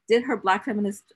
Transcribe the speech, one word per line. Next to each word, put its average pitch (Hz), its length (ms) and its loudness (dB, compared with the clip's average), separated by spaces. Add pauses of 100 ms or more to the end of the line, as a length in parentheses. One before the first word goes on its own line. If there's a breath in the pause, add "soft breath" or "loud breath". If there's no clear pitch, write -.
did 233 160 4
her 262 140 -2
Black 190 280 0
feminist, 208 500 -4